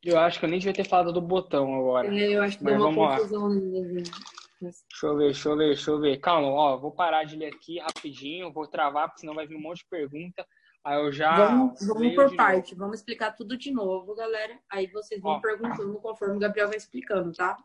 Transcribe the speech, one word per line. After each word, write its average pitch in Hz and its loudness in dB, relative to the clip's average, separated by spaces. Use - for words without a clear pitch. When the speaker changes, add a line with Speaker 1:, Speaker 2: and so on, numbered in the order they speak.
Speaker 1:
Eu 170 4
acho 170 4
que - -2
eu 160 2
nem 175 0
devia 190 -2
ter 190 -2
falado 175 2
do 175 0
botão 170 0
agora. 127 2
Speaker 2:
É, 208 2
eu 208 4
acho 202 0
que - -10
Speaker 1:
Mas 208 4
Speaker 2:
deu 208 4
uma 208 4
Speaker 1:
vamos 214 4
lá. - 2
Speaker 2:
confusão, 208 0
né, 185 0
gente? 175 -6
Mas 175 -14
Speaker 1:
Deixa - -8
eu 147 0
ver, 147 4
deixa 143 2
eu 151 2
ver, 156 4
deixa 147 0
eu 151 2
ver. 143 2
Calma, 160 2
ó, 139 2
vou 143 -8
parar 160 2
de 151 -10
ler 156 -8
aqui 170 -12
rapidinho, 156 -10
vou 151 -10
travar, 151 -2
porque - -14
senão 151 -12
vai 156 -8
vir 156 -16
um 151 -12
monte 165 -12
de - -20
pergunta. 156 -10
Aí 147 -2
eu 147 0
já 156 2
Speaker 2:
Vamos, 240 4
vamos 220 0
Speaker 1:
leio 240 2
Speaker 2:
por 277 8
Speaker 1:
de - -10
Speaker 2:
parte, 190 4
Speaker 1:
novo. 190 -8
Speaker 2:
vamos 214 -8
explicar 220 -6
tudo 226 -8
de 254 -10
novo, 196 -4
galera. 226 -6
Aí 196 -4
vocês 208 -10
vão 165 0
Speaker 1:
Ó. 151 -2
Speaker 2:
perguntando 214 -4
conforme 208 -4
o 208 -4
Gabriel 208 0
vai 214 -4
explicando, 196 -4
tá? 185 -2